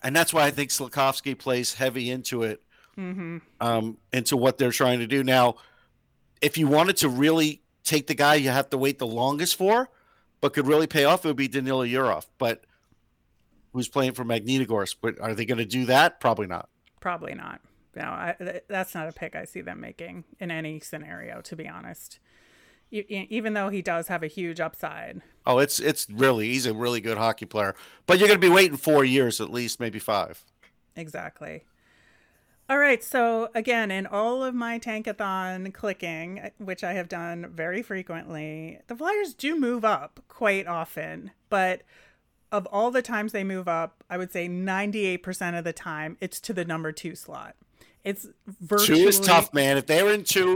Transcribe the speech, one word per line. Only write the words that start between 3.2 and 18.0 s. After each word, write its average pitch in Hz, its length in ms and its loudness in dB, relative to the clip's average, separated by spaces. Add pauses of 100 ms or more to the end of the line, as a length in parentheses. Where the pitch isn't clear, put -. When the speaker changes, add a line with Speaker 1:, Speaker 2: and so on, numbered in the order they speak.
Speaker 1:
um, 113 380 0 (140)
into 127 240 0
what 127 220 2
they're 123 140 2
trying 123 280 2
to 117 60 -4
do. 135 160 0
Now, 127 340 6 (840)
if 147 180 0
you 156 80 2
wanted 160 320 4
to 156 100 2
really 151 540 2 (220)
take 151 240 0
the 143 60 0
guy 143 200 6
you 135 160 4
have 135 200 0
to 135 80 0
wait 135 200 0
the 127 80 -4
longest 131 480 0
for, 226 360 2 (500)
but 143 140 2
could 139 120 2
really 151 220 4
pay 147 160 2
off, 175 200 4
it 165 40 0
would 139 80 0
be 135 120 -2
Danila 131 420 -2
Yurov, 123 360 0 (120)
but 117 260 -2 (1080)
who's 123 160 -4
playing 131 240 0
for 123 120 -8
Magnitogorsk. 113 760 0
But 113 200 -4
are 110 140 -4
they 110 100 -4
gonna 113 200 -2
do 123 220 -2
that? 147 340 6
Probably 107 260 2
not. 87 220 -8 (320)
Speaker 2:
Probably 175 340 -8
not. - 260 -16 (340)
No, - 100 -10